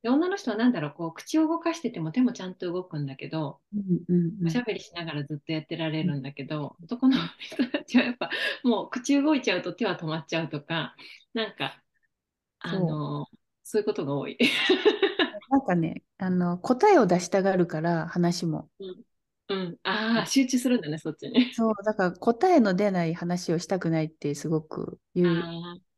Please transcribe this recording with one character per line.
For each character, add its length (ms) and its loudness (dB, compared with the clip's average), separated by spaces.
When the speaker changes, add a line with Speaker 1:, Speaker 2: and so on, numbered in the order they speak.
Speaker 1:
で、 60 -4
女 200 4
の 80 -2
人 140 -6
は 60 -2
な 120 4
ん 40 6
だ 80 -2
ろ 80 -4
う、 80 -10
こ 120 -6
う、 60 -10
口 240 -2
を 80 4
動 140 -2
か 140 -2
し 60 -10
て 100 -4
て 100 -8
も 100 -2
手 120 2
も 100 4
ち 80 -12
ゃ 80 -8
ん 80 -10
と 160 -6
動 100 -4
く 160 -8
ん 80 -2
だ 80 -8
け 140 -14
ど、 320 -6
Speaker 2:
う 60 -6
ん。 300 0
う 40 2
ん。 280 2
う 40 0
ん。 40 2
Speaker 1:
お 20 2
し 80 -2
ゃ 40 -2
べ 120 -4
り 60 -8
し 140 -20
な 100 -8
が 80 -8
ら 120 -4
ず 100 -8
っ 40 -8
と 140 -8
や 80 -2
っ 60 -16
て 100 -8
ら 140 -4
れ 120 -2
る 140 0
ん 60 -6
だ 100 -10
け 120 -12
ど、 360 -8
Speaker 2:
う 20 -18
ん。 40 -18
Speaker 1:
男 220 2
の 80 6
人 300 -4
た 160 -6
ち 140 2
は 60 4
や 60 -2
っ 60 -6
ぱ 120 -6
も 220 2
う 40 -18
口 320 0
動 140 4
い 60 -2
ち 100 0
ゃ 40 2
う 60 -4
と 100 -6
手 140 -2
は 100 0
止 100 -8
ま 120 -4
っ 80 -10
ち 100 -4
ゃ 60 0
う 60 -6
と 120 -6
か、 360 -6
な 180 -4
ん 20 -20
か、 260 -8
Speaker 2:
そ 120 -4
う。 40 0
Speaker 1:
あ 0 -
の、 460 -4
そ 160 -4
う 20 4
い 20 -6
う 20 -6
こ 100 -2
と 100 -4
が 100 -2
多 120 -4
い。 120 -10
<laughs> 1120 2
Speaker 2:
な 80 6
ん 60 2
か 120 2
ね、 260 -2
あ 120 -4
の、 280 0
答 340 4
え 60 8
を 80 8
出 140 4
し 80 -8
た 140 2
が 140 4
る 120 4
か 120 -4
ら、 280 0
話 360 0
も。 240 -4
Speaker 1:
う 60 -14
ん。 180 -16
う 60 -2
ん。 300 -4
あ 340 0
あ、 20 4
Speaker 2:
う 40 -2
ん。 20 -6
Speaker 1:
集 200 4
中 120 -2
す 100 0
る 100 4
ん 20 0
だ 80 -8
ね、 100 -4
そ 120 -6
っ 40 -8
ち 140 -12
に。 260 2
Speaker 2:
そ 160 2
う、 40 2
だ 100 0
か 100 2
ら 80 2
答 400 2
え 60 8
の 160 6
出 160 2
な 160 2
い 80 0
話 380 -2
を 80 2
し 80 -10
た 100 0
く 100 0
な 140 2
い 40 0
っ 40 -8
て 240 -6
す 140 -8
ご 140 0
く 360 -10
言 120 4
う。 120 4
Speaker 1:
あ 380 -8
あ。 220 -20